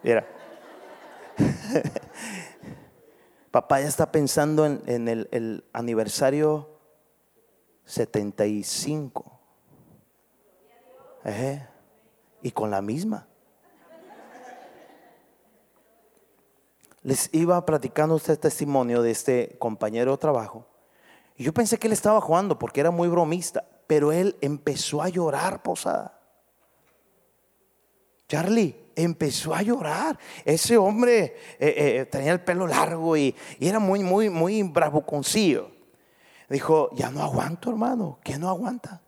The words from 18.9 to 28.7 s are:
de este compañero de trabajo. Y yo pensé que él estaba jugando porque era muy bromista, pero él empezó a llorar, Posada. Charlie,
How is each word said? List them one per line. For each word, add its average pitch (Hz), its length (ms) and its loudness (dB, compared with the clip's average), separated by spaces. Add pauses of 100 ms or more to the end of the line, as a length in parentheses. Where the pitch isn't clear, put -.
de 117 80 4
este 120 480 0
compañero 113 540 -2
de 139 80 0
trabajo. 117 480 -2 (680)
Y 120 80 -8
yo 160 80 0
pensé 226 240 0
que 220 100 -4
él 220 60 2
estaba 208 260 4
jugando 175 400 2
porque 131 220 -2
era 165 100 4
muy 170 160 0
bromista, 170 560 0 (240)
pero 151 240 4
él 185 300 2
empezó 147 600 -4
a 170 60 -2
llorar, 170 560 -2
Posada. - 560 -4 (2000)
Charlie, 175 680 0